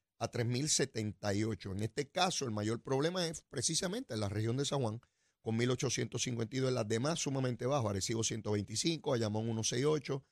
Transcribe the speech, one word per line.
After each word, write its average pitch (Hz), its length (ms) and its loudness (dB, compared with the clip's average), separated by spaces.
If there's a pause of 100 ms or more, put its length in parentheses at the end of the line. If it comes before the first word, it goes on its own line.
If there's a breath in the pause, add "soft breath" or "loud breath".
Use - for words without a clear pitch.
(200)
a 117 80 -2
tres 120 180 0
mil 123 240 0
setenta 107 640 0
y 104 100 4
ocho. 107 280 -2
En 98 100 -2
este 131 300 -2
caso, 180 340 0
el 110 60 -2
mayor 107 320 0
problema 165 420 0
es 160 240 -6
precisamente 175 640 -2
en 110 60 -2
la 101 100 0
región 110 280 0
de 139 80 0
San 139 180 0
Juan, 110 180 -2 (400 soft breath)
con 113 160 0
mil 123 140 4
ochocientos 123 500 -2
cincuenta 117 340 -2
y 131 40 0
dos, 131 100 2
en 131 60 0
las 113 120 0
demás 127 300 0
sumamente 131 480 -2
bajo, 127 240 2
Arecibo 110 340 0
ciento 107 280 -2
veinticinco, 110 580 0
Bayamón 113 400 0
uno 113 140 -2
sesenta 123 180 0
y 139 40 2
ocho, 147 460 0